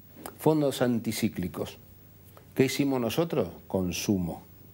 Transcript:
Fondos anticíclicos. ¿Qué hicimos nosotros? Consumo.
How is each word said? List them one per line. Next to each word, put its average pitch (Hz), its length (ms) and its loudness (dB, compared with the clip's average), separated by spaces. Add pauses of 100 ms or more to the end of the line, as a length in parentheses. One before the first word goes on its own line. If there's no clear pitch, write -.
(400)
Fondos 151 420 2
anticíclicos. 113 960 -2 (800)
¿Qué 131 100 6
hicimos 135 340 0
nosotros? 123 500 0 (180)
Consumo. 90 760 0 (300)